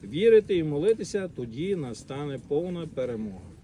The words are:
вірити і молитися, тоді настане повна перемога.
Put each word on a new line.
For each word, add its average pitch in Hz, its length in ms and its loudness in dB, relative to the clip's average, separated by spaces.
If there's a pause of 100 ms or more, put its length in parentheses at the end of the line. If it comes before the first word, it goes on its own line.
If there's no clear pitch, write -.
вірити 202 540 6
і 165 60 2
молитися, 185 720 0
тоді 131 400 -4
настане 139 720 -8
повна 170 400 -2
перемога. 110 540 -6 (220)